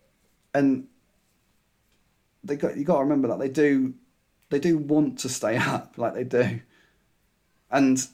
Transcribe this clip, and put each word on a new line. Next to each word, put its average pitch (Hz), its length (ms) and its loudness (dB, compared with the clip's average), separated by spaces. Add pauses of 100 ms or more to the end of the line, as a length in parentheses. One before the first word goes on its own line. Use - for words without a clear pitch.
(540)
And 135 340 0 (1600)
they 143 120 -6
got, - 200 -4
you 143 80 -4
got 165 120 2
to 139 80 2
remember 139 260 2
that 95 100 -4
they 135 100 -4
do, 135 440 2 (560)
they 143 100 0
do 165 180 2
want 151 420 0
to 123 100 -6
stay 113 280 -2
<laughs> - 0 -
up, 120 400 -4
like, 117 160 -4
they 117 100 -6
do. 120 360 0 (1120)
And 131 440 2